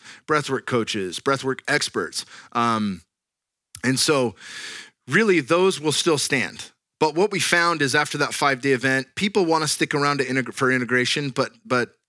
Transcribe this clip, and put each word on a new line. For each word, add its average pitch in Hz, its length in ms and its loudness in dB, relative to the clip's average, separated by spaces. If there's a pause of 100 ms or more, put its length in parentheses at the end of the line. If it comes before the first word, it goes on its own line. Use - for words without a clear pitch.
(280)
breathwork 139 380 0
coaches, 104 540 -2
breathwork 131 480 -2
experts. 120 580 -2 (280)
Um, 107 480 0 (800)
and 131 160 0
so 131 360 2 (720)
really 185 320 4
those 170 400 2
will 151 120 0
still 151 260 2
stand. - 540 -4 (280)
But 156 160 2
what 190 160 2
we 196 80 -2
found 170 420 2
is 135 140 0
after 147 240 0
that 120 120 0
five-day 135 420 2
event, 131 420 0
people 202 300 0
wanna 160 220 2
stick 151 280 -2
around 143 240 2
to 131 60 2
integ-, 127 280 -4
for 131 180 0
integration, 127 600 0
but, 127 200 -2 (140)
but 120 300 -2 (140)